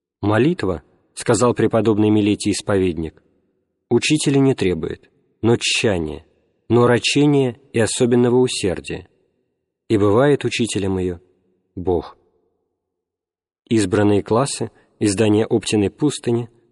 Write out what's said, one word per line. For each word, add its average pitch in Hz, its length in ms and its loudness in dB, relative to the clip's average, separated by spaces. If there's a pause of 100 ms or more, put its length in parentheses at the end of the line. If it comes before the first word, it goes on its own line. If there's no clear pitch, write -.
(200)
«Молитва, — 107 600 0 (320)
сказал 117 400 0
преподобный 107 560 2
Милетий 104 400 0
Исповедник, — 90 720 -2 (680)
учителя 143 500 0
не 135 160 4
требует, - 560 -6 (300)
но 117 160 2
тщание, 82 680 -4 (420)
но 120 180 4
рачение 135 720 2 (140)
и 117 80 0
особенного 120 560 2
усердия. 90 720 -4 (800)
И 113 80 2
бывает 117 480 2
учителем 98 540 -4
ее 90 220 -4 (540)
Бог». 87 440 -4 (1500)
Избранные 104 520 2
классы, 117 480 -4 (280)
издание 104 480 2
«Оптиной 104 440 0
пустыни», 117 600 -4 (220)